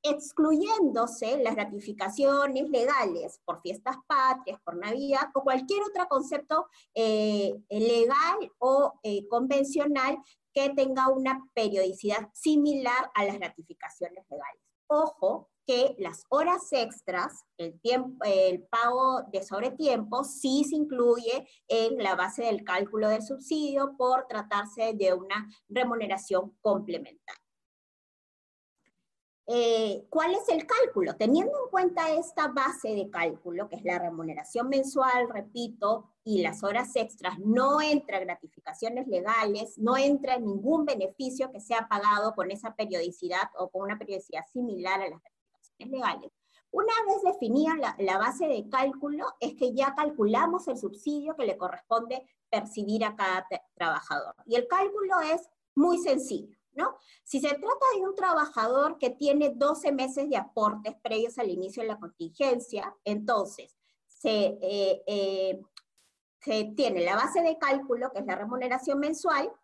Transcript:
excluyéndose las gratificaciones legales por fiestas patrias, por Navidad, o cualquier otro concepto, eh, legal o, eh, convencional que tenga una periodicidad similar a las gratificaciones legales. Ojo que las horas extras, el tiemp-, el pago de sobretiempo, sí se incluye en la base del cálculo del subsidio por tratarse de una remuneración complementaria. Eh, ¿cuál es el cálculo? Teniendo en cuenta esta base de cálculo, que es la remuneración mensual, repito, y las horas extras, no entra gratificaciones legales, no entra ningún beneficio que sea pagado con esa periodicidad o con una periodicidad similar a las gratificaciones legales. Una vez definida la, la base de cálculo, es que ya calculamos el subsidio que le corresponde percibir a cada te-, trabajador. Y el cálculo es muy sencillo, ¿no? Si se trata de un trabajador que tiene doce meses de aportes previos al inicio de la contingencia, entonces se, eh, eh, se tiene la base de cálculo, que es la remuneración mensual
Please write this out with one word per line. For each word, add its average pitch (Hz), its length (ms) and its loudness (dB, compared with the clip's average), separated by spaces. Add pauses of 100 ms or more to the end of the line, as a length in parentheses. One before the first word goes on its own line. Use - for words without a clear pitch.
excluyéndose 294 1400 2
las 220 140 0
gratificaciones 254 1120 0
legales 240 720 0
por 170 180 -6
fiestas 220 340 -6 (100)
patrias, 262 580 2
por 170 120 -8
Navidad, 269 580 0
o 269 80 2
cualquier 269 400 0
otro 403 260 -2
concepto, 302 600 -2 (260)
eh, 214 760 0
legal 233 680 4 (200)
o, 269 440 2
eh, 208 240 -4
convencional 277 920 2 (380)
que 277 160 2
tenga 262 380 2
una 262 440 0
periodicidad 202 800 0
similar 277 800 2
a 208 120 2
las 202 160 -2
gratificaciones 175 880 -12
legales. 143 320 -14 (240)
Ojo 302 640 0 (160)
que 262 320 2
las 175 320 -8
horas 349 400 0
extras, 220 760 -4 (140)
el 165 240 -10
tiemp-, 254 420 0
el 190 440 4
pago 247 540 2 (100)
de 190 100 -2
sobretiempo, 240 840 -2
sí 277 400 2
se 311 120 -2
incluye 240 720 2 (200)
en 226 360 2
la 190 120 2
base 185 300 -2
del 220 200 0
cálculo 208 440 0
del 220 140 2
subsidio 277 760 -2
por 254 300 2
tratarse 214 680 -4
de 190 180 4
una 196 340 -2 (220)
remuneración 202 960 -2
complementaria. 180 800 -4 (2000)
Eh, 226 600 2
¿cuál 330 240 2
es 453 160 -2
el 320 160 2
cálculo? - 500 2
Teniendo 320 360 4 (120)
en 508 60 -10
cuenta 359 420 2
esta 311 360 0
base 254 460 -2
de 196 140 -2
cálculo, 170 580 -4
que - 100 -12
es - 60 -14
la 180 160 -2
remuneración 165 720 -4
mensual, 269 600 2
repito, 214 800 -4 (120)
y 208 200 2
las 165 200 -2
horas 202 340 -2
extras, 180 420 -4
no 247 420 4
entra 294 400 0
gratificaciones 220 840 -8
legales, 214 720 0
no 233 180 2
entra 269 420 2
ningún 233 460 0
beneficio 254 680 -4
que 208 100 -16
sea 226 280 -2
pagado 208 460 2
con 185 160 -2
esa 214 240 -8
periodicidad 180 840 -4
o 185 140 -4
con 190 120 -4
una 208 160 -4
periodicidad 196 540 -8
similar 196 480 -2
a 190 80 -4
las 160 140 -12
gratificaciones - 760 -20
legales. - 340 -4 (380)
Una 427 220 2 (140)
vez 392 160 2
definida 311 540 2
la, 247 220 -4
la 190 200 0
base 269 300 0
de 214 200 -2
cálculo, 277 560 -2 (160)
es - 140 -4
que 247 180 0
ya 254 220 0
calculamos 294 760 2
el 254 80 -4
subsidio 294 600 -6
que 269 100 -2
le 190 100 -2
corresponde 226 640 -4 (280)
percibir 214 520 -2
a 214 140 -2
cada 185 320 -2
te-, 180 140 -8 (100)
trabajador. 151 600 -4 (100)
Y 226 120 0
el 240 120 0
cálculo 392 520 2
es 320 280 -2 (260)
muy 349 220 6
sencillo, 262 600 -2 (140)
¿no? 330 240 -2 (260)
Si - 180 -4
se 294 80 0
trata 427 460 0
de 392 80 0
un 392 120 -2
trabajador 294 840 2
que 247 120 0
tiene 285 400 2
doce 285 420 2
meses 262 360 -2
de 269 80 0
aportes 214 680 -2
previos 226 360 -2
al 220 120 -2
inicio 190 320 -6
de 220 60 -4
la 214 100 -6
contingencia, 208 960 -4 (100)
entonces 208 720 -2 (300)
se, - 560 0
eh, 196 440 0
eh, 190 540 -2 (800)
se 214 360 -2
tiene 196 280 2
la 185 120 2
base 277 260 0
de 320 160 2
cálculo, 262 540 -2
que 277 80 -8
es 269 60 -8
la - 100 -2
remuneración 254 640 -2
mensual 311 540 0 (120)